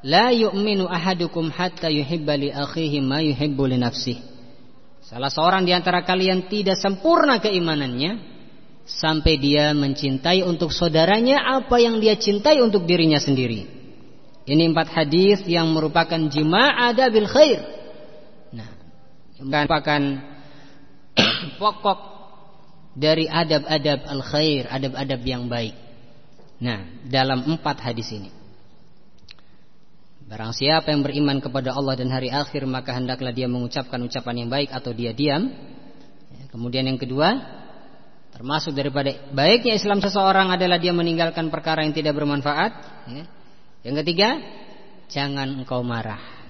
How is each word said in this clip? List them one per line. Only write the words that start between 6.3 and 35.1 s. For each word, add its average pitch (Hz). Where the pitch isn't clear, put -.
tidak 196
sempurna 240
keimanannya 165
sampai 156
dia 147
mencintai 143
untuk 170
saudaranya 190
apa 247
yang 226
dia 214
cintai 214
untuk 202
dirinya 165
sendiri. 127
Ini 151
empat 135
hadis 185
yang 165
merupakan 160
jima' 220
adabil 220
khair. 277
Nah, 113
merupakan 147
<clears throat> 175
pokok 202
dari 156
adab-adab 151
al 139
khair, 147
adab-adab 135
yang 123
baik. 113
Nah, 107
dalam 131
empat 147
hadis 113
ini, 98
barang 110
siapa 151
yang 143
beriman 139
kepada 127
Allah 135
dan 127
hari 131
akhir, 135
maka 127
hendaklah 127
dia 127
mengucapkan 123
ucapan 120
yang -
baik 139
atau 123
dia 117